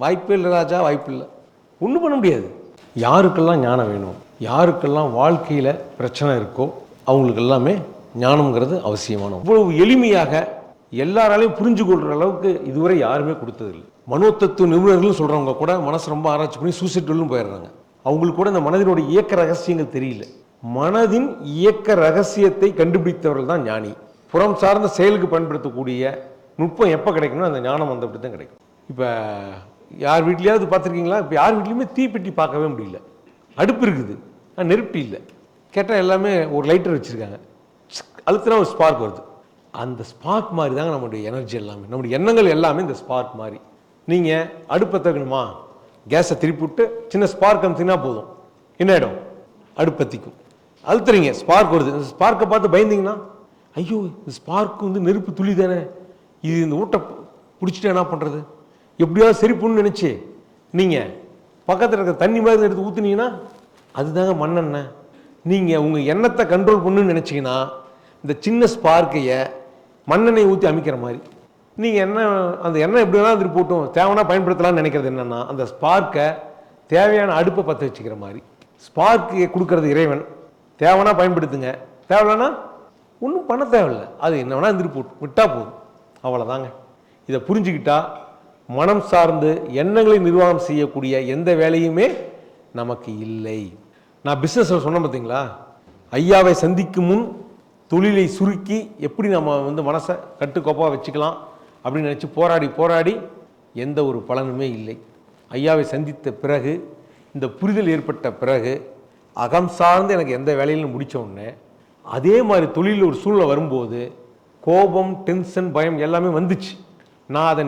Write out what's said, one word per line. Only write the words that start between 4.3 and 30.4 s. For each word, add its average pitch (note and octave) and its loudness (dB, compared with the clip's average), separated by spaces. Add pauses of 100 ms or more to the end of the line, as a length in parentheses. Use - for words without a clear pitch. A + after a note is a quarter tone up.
யாருக்கெல்லாம் D3+ 2 (120)
வாழ்க்கையில D3 2 (320)
பிரச்சனை C#3 -2
இருக்கோ, B2+ -4 (420)
அவங்களுக்கு B2 2
எல்லாமே C3 2 (500)
ஞானம்ங்கிறது C3+ 2 (140)
அவசியமான G2+ -4
ஒண்ணு. F2+ -8
இவ்வளவு F#3+ 4
எளிமையாக G#3 4 (600)
எல்லாராலையும் G#3+ 4
புரிஞ்சு A3 2
கொள்ற D3+ 4
அளவுக்கு F#3+ 0 (200)
இதுவரை E3 2 (100)
யாருமே D3 0
கொடுத்ததில்லை. G#2+ -12 (260)
மனோதத்துவ F#3+ 4
நிபுணர்கள்னு F#3+ 4
சொல்றவங்க C#3+ 0
கூட E3+ 0 (160)
மனசு D#3 -4
ரொம்ப D#3 -4
ஆராய்ச்சி D3 -4
பண்ணி E3+ -2
சூசைட் F3+ -2
டூல்னு D#3+ 0
போயிடுறாங்க. G2 -6 (380)
அவங்களுக்கு E3 0
கூட G3 2
இந்த E3 0
மனதினுடைய F3 2
இயக்க G#3 2
ரகசியங்கள் D#3+ -2
தெரியல. B2 -6 (540)
மனதின் A3 2 (300)
இயக்க G#3+ 2 (120)
ரகசியத்தை F#3+ 2 (120)
கண்டுபிடித்தவர்கள் D#3+ 0
தான் D#3 -2
ஞானி. G#2+ -6 (400)
புறம் G3 2
சார்ந்த G3+ 4
செயலுக்கு F#3 4
பயன்படுத்தக்கூடிய C3 -4 (580)
நுட்பம் E3 2
எப்போ G#3 -2
கிடைக்கும்னா, D3+ -2
அந்த C3+ -4
ஞானம் C#3+ -2
வந்தப்படி A#2 -8
தான் B2 -10
கிடைக்கும். - -20 (320)
இப்ப B2+ -6 (1000)
யார் D#3 2
வீட்லயாவது F#3+ 2